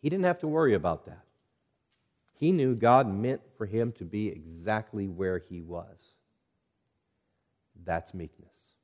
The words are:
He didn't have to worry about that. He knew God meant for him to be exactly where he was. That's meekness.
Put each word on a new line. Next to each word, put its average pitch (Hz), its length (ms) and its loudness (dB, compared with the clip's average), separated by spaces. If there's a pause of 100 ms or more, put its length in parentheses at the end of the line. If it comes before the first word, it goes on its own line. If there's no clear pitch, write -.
He 147 80 0
didn't 185 160 0
have 175 140 2
to 160 80 -4
worry 151 260 4
about 85 320 0
that. - 200 -20 (1080)
He 160 180 2
knew 135 220 2
God 117 340 6
meant 107 340 -2 (160)
for 107 100 -6
him 113 240 -2
to 101 140 -12
be 104 240 -4
exactly 95 800 -6
where 92 300 -2
he 87 240 -10
was. 85 520 -14 (1700)
That's 82 280 -4
meekness. - 440 -14 (260)